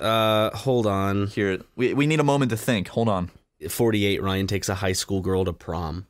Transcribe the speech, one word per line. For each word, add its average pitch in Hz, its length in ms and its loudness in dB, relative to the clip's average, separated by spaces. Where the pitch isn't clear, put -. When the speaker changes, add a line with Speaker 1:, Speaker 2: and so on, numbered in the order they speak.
Speaker 1:
Uh, 110 560 2
hold 120 300 0
on. 98 400 0
Speaker 2:
Here, 101 320 0
we, 120 160 0
we 139 140 2
need 156 140 2
a 147 40 2
moment 139 280 2
to 113 40 0
think. 110 320 -2
Hold 113 220 0
on. 90 200 -2
Speaker 1:
Forty-eight, 104 540 2
Ryan 95 240 0
takes 98 240 -2
a 98 60 -2
high 95 180 -2
school 98 260 -2
girl 92 240 0
to 90 80 -2
prom. 85 580 -8